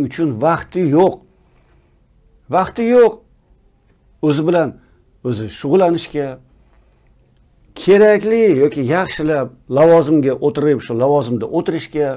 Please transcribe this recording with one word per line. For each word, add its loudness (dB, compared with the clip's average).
uchun -4
vaqti -2
yo'q. 2
Vaqti -4
yo'q. 6
O'zi 0
bilan 0
o'zi -6
shug'ullanishga, -2
kerakli 4
yoki 0
yaxshilab -4
lavozimga 4
o'tirib, 0
shu -10
lavozimda -2
o'tirishga, -4